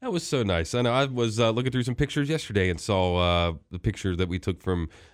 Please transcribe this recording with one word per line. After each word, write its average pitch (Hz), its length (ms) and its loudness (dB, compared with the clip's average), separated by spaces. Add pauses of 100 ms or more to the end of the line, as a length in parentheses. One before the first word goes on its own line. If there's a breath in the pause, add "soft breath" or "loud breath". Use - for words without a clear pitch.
That 254 100 -6
was 175 160 -4
so 131 160 0
nice. 87 320 0
I 120 80 0
know 120 100 2
I 135 120 2
was, 120 340 -2
uh, 117 120 4
looking 123 200 0
through 123 120 -2
some 123 120 -2
pictures 143 360 -2
yesterday 101 400 0
and 82 100 -2
saw, 92 380 2 (320)
uh, - 20 -4 (180)
the 92 80 -10
picture 95 380 -2
that 90 120 0
we 87 100 -4
took 87 240 -4
from, 87 260 0 (240 loud breath)